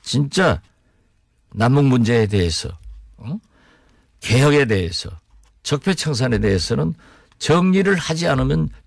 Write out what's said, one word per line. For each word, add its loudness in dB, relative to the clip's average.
진짜 -2
남북 2
문제에 4
대해서, -2
어? -10
개혁에 2
대해서, -4
적폐청산에 -2
대해서는 -2
정리를 2
하지 -4
않으면 0